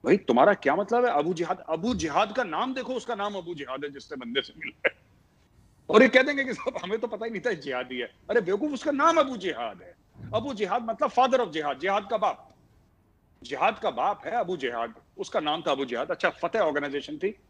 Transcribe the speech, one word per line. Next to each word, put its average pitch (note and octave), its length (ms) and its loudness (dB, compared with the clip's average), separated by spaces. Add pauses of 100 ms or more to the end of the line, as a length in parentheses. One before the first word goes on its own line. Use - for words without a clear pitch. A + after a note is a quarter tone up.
भाई, F#3+ 120 6
तुम्हारा F#3+ 380 6
क्या D3 220 2
मतलब A3+ 280 2
है A#3+ 60 4
अबू D#3 240 0
जिहाद? F3 340 -4
अबू E3+ 260 -2
जिहाद F3 420 0
का B3+ 80 0
नाम G#3 300 -2
देखो, B3+ 200 -6
उसका A#3+ 200 -6
नाम G3+ 200 -4
अबू F3 200 -8
जिहाद C#3 300 -8
है D3 60 -8
जिससे C#3 260 -14
बंदे B2+ 260 -4
से - 160 -14
मिला - 300 -6
है। - 80 -4 (960)
और A#3 120 10
ये C4 60 8
कह B3+ 140 6
देंगे C#4 220 0
कि B3+ 100 -4
"साहब, - 280 -6
हमें G3+ 160 -4
तो A#3+ 80 -4
पता A3 180 -8
ही A#3 60 -6
नहीं G#3 160 -8
था A#3 60 0
जिहादी B2+ 460 -6
है।" A#2 140 -6 (180)
अरे A3+ 100 4
बेवकूफ, G3+ 320 0
उसका D4 180 -4
नाम D4+ 260 4
अबू C4+ 200 2
जिहाद B2 460 -6
है। - 120 -20 (400)
अबू A#3 200 -2
जिहाद G3+ 280 0
मतलब A3+ 280 -2
father B3+ 360 4
of E3 60 -10
jihad, D3 280 -2
जिहाद G3 300 0
का A3+ 80 0
बाप। - 360 -2 (880)
जिहाद F3 360 0
का G3 120 0
बाप D3 340 -2
है E3 80 -6
अबू F#3 240 -2
जिहाद, A#2+ 380 -4 (240)
उसका F3+ 220 -2
नाम D3+ 220 -2
था D#3 100 0
अबू C3+ 120 0
जिहाद। B2 260 -4
अच्छा, D#3 200 0
फतेह F3 300 -2
organization C#3+ 560 -2
थी F#3+ 220 -4 (120)